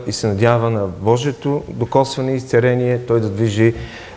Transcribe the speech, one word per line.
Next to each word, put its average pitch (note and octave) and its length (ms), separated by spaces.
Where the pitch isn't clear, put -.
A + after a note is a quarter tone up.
и A2+ 60
се - 140
надява A2+ 440
на G#2 160
Божието B2 800
докосване C3 640
и C3+ 40
изцеление, B2 720
той A#2 140
да G#2+ 80
движи A2 460